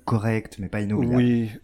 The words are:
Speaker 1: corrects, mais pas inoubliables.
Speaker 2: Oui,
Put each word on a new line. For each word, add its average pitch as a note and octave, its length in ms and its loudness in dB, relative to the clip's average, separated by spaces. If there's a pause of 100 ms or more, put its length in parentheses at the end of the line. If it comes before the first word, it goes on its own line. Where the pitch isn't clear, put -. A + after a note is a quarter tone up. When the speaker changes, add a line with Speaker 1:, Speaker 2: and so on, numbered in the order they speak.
Speaker 1:
corrects, A2 560 -2
mais F#2+ 80 -6
pas G#2+ 120 -4
inoubliables. G#2+ 360 0
Speaker 2:
Oui, A#2+ 340 2 (140)